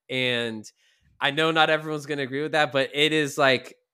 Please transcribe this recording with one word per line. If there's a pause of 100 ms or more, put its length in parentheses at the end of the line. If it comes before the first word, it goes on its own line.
and (560)
I
know
not
everyone's
gonna
agree
with
that,
but
it
is,
like, (180)